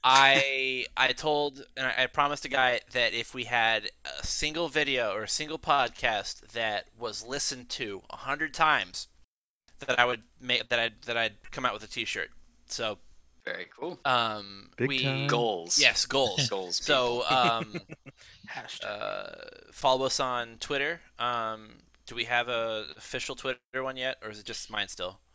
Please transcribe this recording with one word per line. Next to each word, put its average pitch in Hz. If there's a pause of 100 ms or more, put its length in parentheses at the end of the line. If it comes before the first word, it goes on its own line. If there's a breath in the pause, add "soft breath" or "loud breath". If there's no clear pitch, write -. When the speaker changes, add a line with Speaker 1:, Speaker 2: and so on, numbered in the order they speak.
Speaker 1:
I, 135 (100)
I 131
told, 147 (100)
and 131
I, 127
I 123
promised 143
a 131
guy 127 (140)
that 120
if 117
we 127
had 113 (140)
a -
single 156
video 131
or 107
a 101
single 151
podcast 120
that 110 (120)
was 107
listened 127
to 101
a -
hundred 143
times, 135 (720)
that 127
I 123
would 120 (180)
make, 123
that 120
I'd, 117
that 117
I'd 113 (180)
come 131
out 113
with 95
a 107
T-shirt. 107 (380)
So 107 (440)
Speaker 2:
Very 90 (120)
cool. 156
Speaker 1:
um, 107
Speaker 3:
Big 127
Speaker 1:
we 131
Speaker 3:
time. 135
Speaker 2:
Goals. 110
Speaker 1:
Yes, 123
goals. 127
Speaker 2:
<laughs> -
Goals, 92
Speaker 1:
So, 123
Speaker 2:
people. 131
Speaker 1:
um, 113 (320)
Speaker 4:
<laughs> -
Hashtag. -
Speaker 1:
uh, 104 (380)
follow 131
us -
on 120
Twitter. 143 (160)
Um, 113 (260)
do 117
we 117
have 120
a 113 (100)
official 123
Twitter 127 (160)
one 131
yet, 127
or 110
is 107
it 98
just -
mine 101
still? 92 (160)